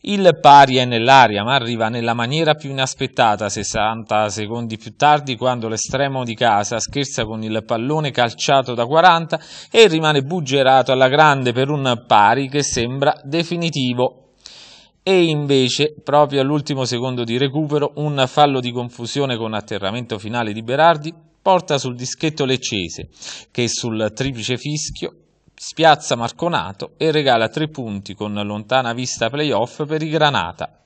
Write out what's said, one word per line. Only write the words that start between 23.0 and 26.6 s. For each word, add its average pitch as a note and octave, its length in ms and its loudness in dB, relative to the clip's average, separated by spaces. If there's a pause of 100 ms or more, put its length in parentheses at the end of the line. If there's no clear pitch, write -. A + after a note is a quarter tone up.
che A#2+ 180 -4
sul A2 460 -4
triplice B2 440 -6
fischio - 580 -10 (400)
spiazza D3+ 600 2
Marconato A#2 840 -6